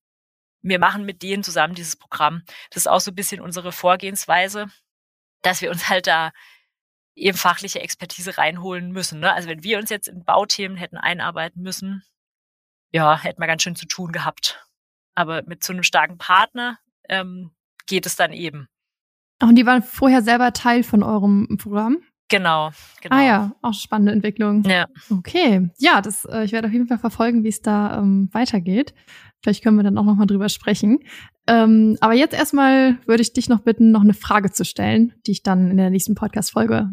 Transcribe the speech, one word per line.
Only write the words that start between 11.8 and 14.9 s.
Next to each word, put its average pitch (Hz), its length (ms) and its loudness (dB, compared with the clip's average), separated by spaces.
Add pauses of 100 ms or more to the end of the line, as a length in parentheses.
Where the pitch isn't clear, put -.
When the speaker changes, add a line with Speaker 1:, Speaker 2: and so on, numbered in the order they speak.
Speaker 1:
ja, 156 280 2
hätten - 200 -10
wir 165 80 -4
ganz 160 140 -2
schön 170 140 -6
zu - 100 -16
tun 175 260 -10
gehabt. - 540 -8 (500)